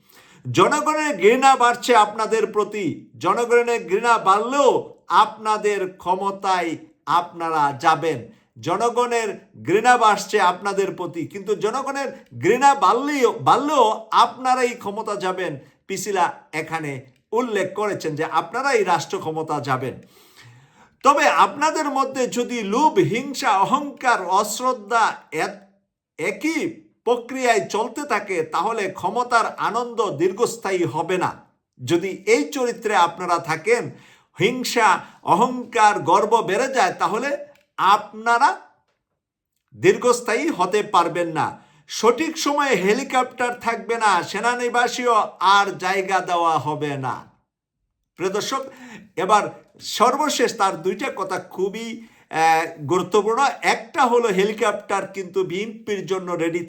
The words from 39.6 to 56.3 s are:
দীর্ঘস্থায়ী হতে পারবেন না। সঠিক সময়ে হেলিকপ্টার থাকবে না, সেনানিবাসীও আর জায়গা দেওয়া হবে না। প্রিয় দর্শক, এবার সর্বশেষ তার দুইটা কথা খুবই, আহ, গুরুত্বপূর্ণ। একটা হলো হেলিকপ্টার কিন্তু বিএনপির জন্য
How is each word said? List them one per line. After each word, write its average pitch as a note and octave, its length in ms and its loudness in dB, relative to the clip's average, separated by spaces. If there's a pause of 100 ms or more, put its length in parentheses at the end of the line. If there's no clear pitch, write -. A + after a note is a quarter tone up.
দীর্ঘস্থায়ী A3+ 600 2 (140)
হতে F#3 220 0 (140)
পারবেন E3+ 340 0 (100)
না। B2 80 0 (520)
সঠিক C4+ 340 2 (120)
সময়ে C#4+ 300 0 (100)
হেলিকপ্টার B3+ 680 -2 (140)
থাকবে A#3 380 -4
না, G#3+ 60 4 (200)
সেনানিবাসীও A#3+ 840 0 (400)
আর G3+ 100 4 (180)
জায়গা F#3+ 340 -2 (120)
দেওয়া E3+ 240 2 (120)
হবে D3 260 -4 (140)
না। A2+ 80 -4 (1040)
প্রিয় F4 200 -4
দর্শক, C4+ 260 -4 (600)
এবার G3 200 4 (540)
সর্বশেষ C4 520 2 (100)
তার F#3+ 140 2 (100)
দুইটা G#3+ 240 -4 (120)
কথা F3+ 180 -6 (160)
খুবই, G3+ 400 -4
আহ, D#3+ 680 0 (260)
গুরুত্বপূর্ণ। G3 500 2 (340)
একটা - 280 -4 (100)
হলো A#3+ 160 4 (100)
হেলিকপ্টার G#3 640 -2 (120)
কিন্তু F#3+ 240 -8 (120)
বিএনপির G#3 600 -6
জন্য F#3 180 -4 (140)